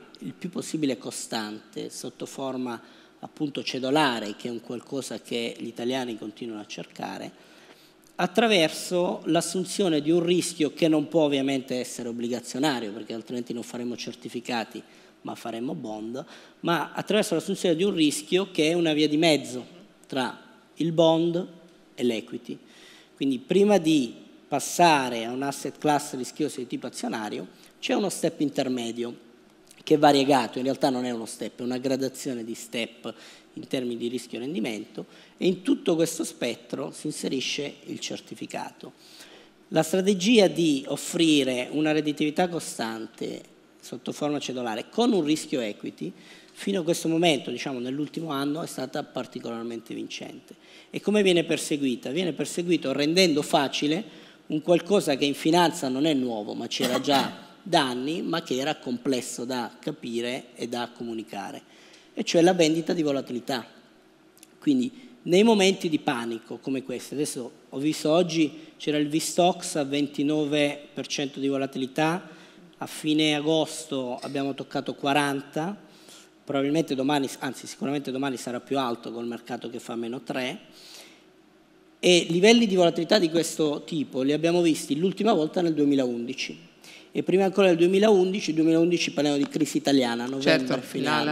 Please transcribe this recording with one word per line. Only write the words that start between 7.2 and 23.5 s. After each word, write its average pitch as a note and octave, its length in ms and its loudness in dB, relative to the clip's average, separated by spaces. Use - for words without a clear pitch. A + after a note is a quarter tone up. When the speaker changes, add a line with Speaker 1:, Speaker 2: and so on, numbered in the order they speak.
Speaker 1:
attraverso F3+ 1080 2
l'assunzione E3+ 760 0
di C#3+ 100 0
un E3+ 120 4
rischio E3 520 0
che E3 140 2
non D#3 200 2
può D#3+ 160 4
ovviamente C3+ 520 0
essere A#2+ 320 -6
obbligazionario, A#2+ 840 -4
perché A2 220 -10
altrimenti A#2+ 380 -8
non A#2 100 -8
faremo A#2+ 340 -8
certificati, A#2+ 840 -8
ma - 120 -12
faremo A#2+ 400 -8
bond, A#2 500 -8
ma E3 320 -2
attraverso F#3+ 420 0
l'assunzione F3+ 420 0
di F3 80 0
un G3+ 100 0
rischio F3 560 0
che D#3 200 2
è - 40 2
una E3+ 180 2
via D3+ 160 2
di D3 80 2
mezzo C3 480 2
tra B2+ 340 -4
il E3 160 0
bond E3 540 4
e - 80 -8
l'equity. - 560 -4
Quindi C3+ 240 0
prima G3 400 4